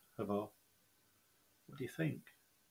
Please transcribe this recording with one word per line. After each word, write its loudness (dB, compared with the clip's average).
of 0
our, 2
what -12
do -4
you -2
think? 2